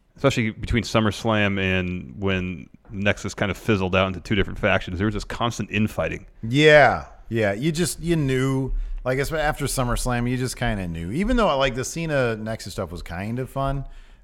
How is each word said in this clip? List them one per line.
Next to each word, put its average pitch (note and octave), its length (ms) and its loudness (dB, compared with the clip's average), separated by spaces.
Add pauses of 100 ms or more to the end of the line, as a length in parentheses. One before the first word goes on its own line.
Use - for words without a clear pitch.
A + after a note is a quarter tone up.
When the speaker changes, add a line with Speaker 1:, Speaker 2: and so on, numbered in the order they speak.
(160)
Speaker 1:
especially B2 340 2
between A2 320 -2
SummerSlam G#2+ 760 2
and F2+ 600 -2
when F2+ 480 -2 (220)
Nexus G2+ 420 -2
kind G#2 180 -2
of E2+ 60 -4
fizzled F#2+ 400 2
out F#2+ 120 4
into F2+ 120 -6
two - 140 -4
different F#2 240 0
factions, F#2 400 0
there G2+ 80 0
was G#2+ 80 0
this G2 100 -6
constant A#2 460 -4
infighting. F2 560 -2 (160)
Speaker 2:
Yeah, B2+ 640 6 (240)
yeah. G#2+ 240 2
You D3 180 -2
just, D#3+ 280 -2
you E3 160 0
knew, C3+ 580 0 (280)
like, C3 160 0
especially D3 260 -2
after D3 200 0
SummerSlam, A#2+ 640 0
you B2+ 80 0
just B2 220 -4
kinda G#2+ 300 -2
knew. E2+ 220 -6
Even G#3 280 0
though, F3 180 4
like, C3+ 180 2
the B2+ 120 -4
Cena C#3 500 0
Nexus G#2+ 380 -8
stuff F#2 180 -6
was E2+ 80 -8
kind G2 380 -6
of B2+ 100 -6
fun, C3+ 380 -4 (380)